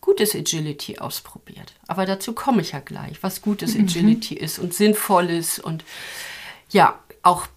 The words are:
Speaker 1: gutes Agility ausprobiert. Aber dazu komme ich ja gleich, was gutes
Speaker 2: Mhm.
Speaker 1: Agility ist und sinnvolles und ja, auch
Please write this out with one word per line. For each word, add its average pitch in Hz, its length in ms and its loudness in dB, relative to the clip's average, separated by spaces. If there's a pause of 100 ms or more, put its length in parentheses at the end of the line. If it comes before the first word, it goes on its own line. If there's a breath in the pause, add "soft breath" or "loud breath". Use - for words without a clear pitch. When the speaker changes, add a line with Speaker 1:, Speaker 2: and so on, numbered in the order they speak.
Speaker 1:
gutes 370 260 4
Agility 151 640 -4
ausprobiert. - 720 -14 (120)
Aber 185 200 -2
dazu 196 260 -4
komme 226 300 2
ich 165 100 -6
ja 143 80 -6
gleich, - 420 -12
was 190 200 -6
gutes 214 340 -2
Speaker 2:
Mhm. 220 80 4
Speaker 1:
Agility 190 520 2
ist 160 220 -8
und 175 160 -6
sinnvolles 180 880 2
und 160 240 -8 (840 loud breath)
ja, - 280 4 (260)
auch 180 340 4